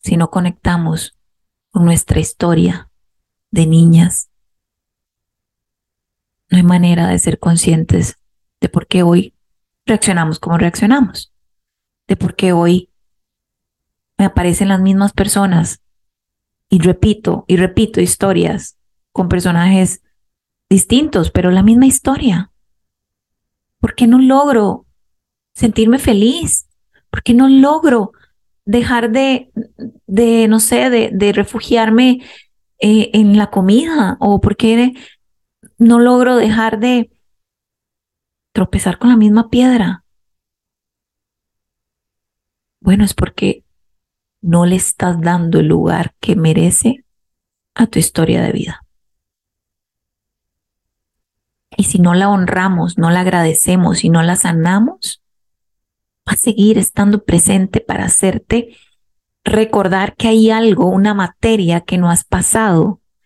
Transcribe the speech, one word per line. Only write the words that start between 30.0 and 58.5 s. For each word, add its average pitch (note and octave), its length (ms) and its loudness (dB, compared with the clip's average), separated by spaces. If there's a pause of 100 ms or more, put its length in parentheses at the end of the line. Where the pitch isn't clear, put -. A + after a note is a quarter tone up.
de, A3+ 420 2
no A3 120 2
sé, C4 280 -2
de, A3+ 240 0
de G3+ 200 0
refugiarme, A3+ 920 0 (560)
eh, G#3+ 340 0
en G#3 240 4
la G#3 140 0
comida? G#3 680 0
¿O G3+ 220 0
por G#3 160 -2
qué A#3+ 380 0 (840)
no A#3 220 6
logro B3 380 2
dejar A3 420 0
de A#3+ 320 -2 (1400)
tropezar F#3 440 -2
con A#3+ 120 2
la B3 60 4
misma G#3+ 340 2
piedra? A#3+ 540 0 (2750)
Bueno, G3+ 240 2
es G3 80 -2
porque - 520 -6 (760)
no F3 240 0
le F3+ 120 0
estás F3+ 440 -4
dando E3+ 400 -2
el D#3 60 0
lugar E3+ 520 -2
que - 160 -4
merece E3 720 0 (680)
a A#3 120 0
tu G#3+ 120 -6
historia D#3+ 420 -2
de - 120 -2
vida. - 340 -10 (3000)
Y G3 100 -4
si - 140 0
no F3 140 4
la F#3+ 160 2
honramos, F#3 720 -2
no E3 120 0
la F3 100 2
agradecemos F3 840 0
y E3 60 0
no E3 120 2
la F3 140 0
sanamos, F3+ 840 -2 (1040)
va G3 60 -4
a - 20 -2
seguir G#3+ 400 0
estando G3+ 480 -2
presente F#3+ 560 -2
para - 240 -6
hacerte - 720 -4 (640)